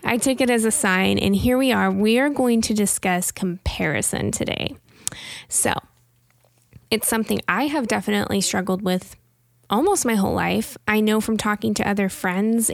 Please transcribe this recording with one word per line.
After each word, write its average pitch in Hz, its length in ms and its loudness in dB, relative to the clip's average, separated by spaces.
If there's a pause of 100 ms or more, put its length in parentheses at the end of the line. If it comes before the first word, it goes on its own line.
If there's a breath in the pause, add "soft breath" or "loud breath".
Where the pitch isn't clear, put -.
I 233 140 0
take 262 240 0
it 254 80 4
as 226 160 2
a 220 60 2
sign, 196 460 2
and 202 180 2
here 247 220 4
we 262 140 2
are. 190 200 2
We 214 280 2
are 285 100 2
going 247 320 2
to 226 120 -2
discuss 190 580 0
comparison - 1000 -2
today. - 440 -6 (720 loud breath)
So, - 260 0 (1160)
it's 220 180 0
something 220 400 -2
I 226 200 0
have 285 200 -2
definitely 202 540 0
struggled 185 400 -2
with 185 340 -2 (580)
almost 339 320 2
my 233 80 2
whole 190 200 0
life. 180 440 -2 (100)
I 214 120 2
know 214 200 2
from 220 160 -2
talking 208 400 -2
to - 140 0
other 196 180 0
friends 208 680 0